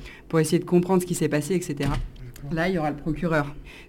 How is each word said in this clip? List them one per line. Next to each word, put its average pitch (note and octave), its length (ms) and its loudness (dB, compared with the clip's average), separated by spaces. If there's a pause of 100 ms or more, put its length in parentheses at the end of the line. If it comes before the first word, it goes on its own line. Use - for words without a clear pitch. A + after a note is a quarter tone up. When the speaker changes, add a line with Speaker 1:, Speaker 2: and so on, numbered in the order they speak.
(280)
Speaker 1:
pour D#3+ 120 4
essayer D#3 180 4
de - 60 0
comprendre F3 380 4
ce F3+ 40 -6
qui F3 80 -2
s'est D#3 140 0
passé, D3 260 0
et E3+ 60 2
cetera. C#3+ 340 -2
Speaker 2:
D'accord. - 580 -8
Speaker 1:
Là, E3 160 0
il F#3+ 60 0
y F3 40 0
aura D3+ 120 0
le C#3 60 -4
procureur. D3+ 580 0 (340)